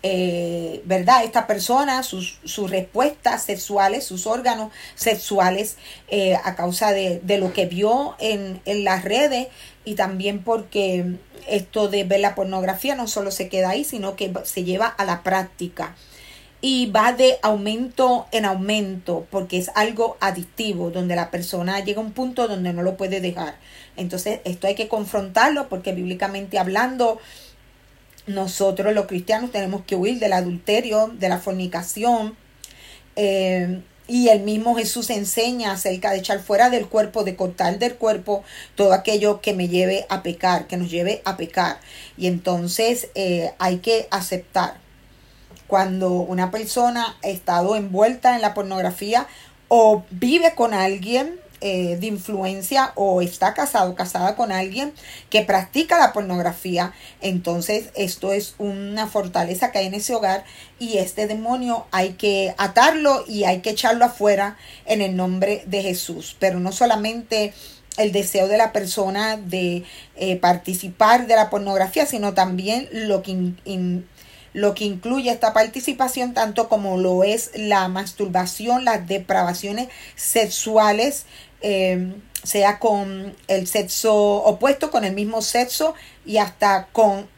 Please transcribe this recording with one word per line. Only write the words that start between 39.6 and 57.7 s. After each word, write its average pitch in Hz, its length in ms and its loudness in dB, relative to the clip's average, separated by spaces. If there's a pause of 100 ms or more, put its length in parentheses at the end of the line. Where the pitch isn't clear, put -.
lleve 185 420 0
a 185 140 -4
pecar, 175 440 0
que 185 100 -6
nos 180 120 -4
lleve 175 360 -2
a 190 100 -4
pecar. 170 440 -4 (380)
Y 185 100 -2
entonces, 180 880 -2
eh, 180 440 -2
hay 180 180 0
que 220 320 0
aceptar 185 680 -4 (880)
cuando 185 440 2
una 180 400 0
persona 233 680 -2
ha - 60 -6
estado 185 480 0
envuelta 220 600 4
en 226 60 -2
la 202 120 0
pornografía 196 760 -2 (400)
o 220 420 8
vive 311 460 4
con 233 180 2
alguien, 202 680 -2 (180)
eh, 180 400 -2
de 202 60 -6
influencia 196 880 -2
o 196 260 2
está 185 360 0
casado, 190 400 0
casada 185 400 -2
con 220 160 -2
alguien 190 420 -4 (380)
que 214 100 4
practica 208 560 2
la 285 160 6
pornografía, 180 800 -2 (260)
entonces 180 760 -2